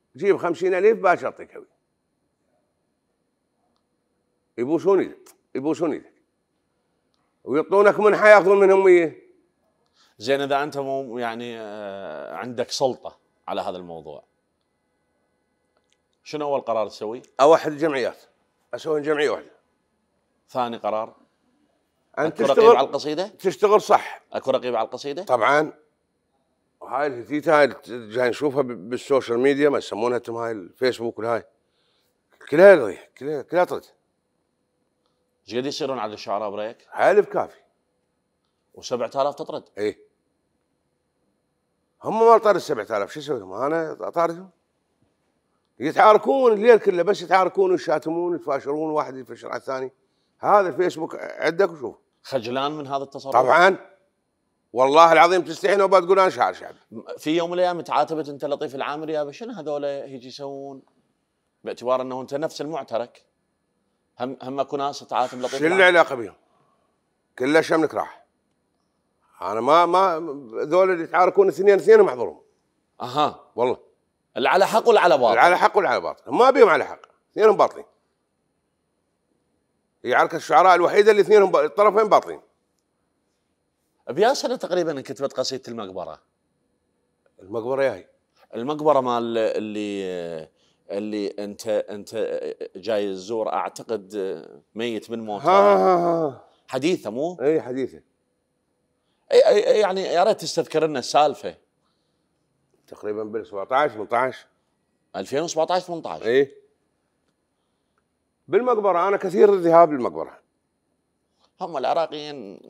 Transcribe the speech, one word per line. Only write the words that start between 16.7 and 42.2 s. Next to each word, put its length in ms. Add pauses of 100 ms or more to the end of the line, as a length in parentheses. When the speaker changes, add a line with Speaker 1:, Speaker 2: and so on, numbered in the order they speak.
Speaker 2:
تسوي؟ 340 (180)
Speaker 1:
أوحد 320
الجمعيات، 460 (560)
أسوي 280
جمعية 280
واحدة. 220 (960)
Speaker 2:
ثاني 280
قرار؟ 380 (1000)
Speaker 1:
أن 80
Speaker 2:
أكو 100
Speaker 1:
تشتغل 220
Speaker 2:
رقيب 180
على 120
القصيدة؟ 400
Speaker 1:
تشتغل 540
صح. 400 (120)
Speaker 2:
أكو 180
رقيب 240
على 100
القصيدة؟ 380
Speaker 1:
طبعًا. 500 (1080)
وهاي 280
الهتيتة 520
هاي 40 (240)
اللي 280
جاي 140
نشوفها 320
ب-، 280
بالسوشيال 500
ميديا، 300
ما 80
يسمونها 400
انتم 180
هاي 160
الفيسبوك 680
والهاي. 260 (1040)
كلها 220
يلغيها، 360 (100)
كلها، 240
كلها 220
طرد. 220 (1600)
Speaker 2:
ايش 80
قد 100
يصيرون 340
على 140
الشعراء 360
بريك؟ 460
Speaker 1:
ألف 340
كافي. 300 (1120)
Speaker 2:
وسبعة 420
آلاف 200
تطرد؟ 280 (140)
Speaker 1:
إيه. 220 (2000)
هم 160
ما 180